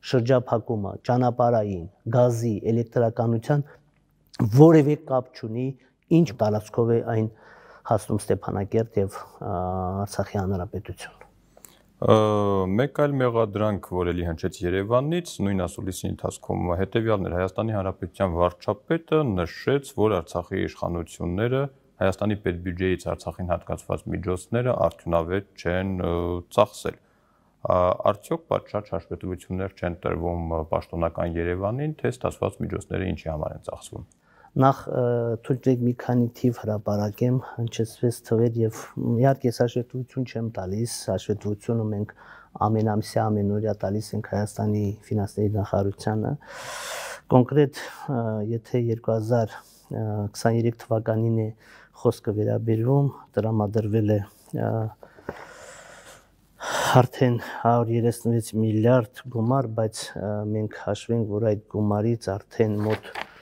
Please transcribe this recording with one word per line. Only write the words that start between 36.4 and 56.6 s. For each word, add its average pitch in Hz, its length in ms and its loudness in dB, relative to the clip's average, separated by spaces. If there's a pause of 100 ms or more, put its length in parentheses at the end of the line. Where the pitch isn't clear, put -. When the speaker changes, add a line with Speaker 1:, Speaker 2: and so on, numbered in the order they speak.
Speaker 1:
հրապարակեմ, 104 840 0
հնչեցվեց 117 760 -4
թվեր 117 420 2
և, 110 160 0 (320)
իհարկե, 127 400 2
ես - 100 -4
հաշվետվություն 123 720 -2
չեմ 113 220 -4
տալիս, 107 420 -4 (100)
հաշվետվությունը 104 840 -2
մենք 104 260 -4 (420)
ամենամսյա, 107 720 0
ամենօրյա 104 500 0
տալիս 104 360 -4
ենք 107 200 -6
Հայաստանի 104 540 -2 (160)
ֆինանսների 104 500 -2
նախարարությանը։ 101 800 -2 (920)
Կոնկրետ, 135 600 4 (220)
ը, 127 160 -2 (220)
եթե 113 380 -2
երկու 113 320 0
հազար 113 440 0 (720)
քսաներեք 117 500 0
թվականին 113 560 0
է 110 140 0 (440)
խոսքը 113 440 0
վերաբերվում, 113 760 2 (180)
տրամադրվել 107 840 0
է, 101 40 2 (340)
ը, 113 180 -2 (2250)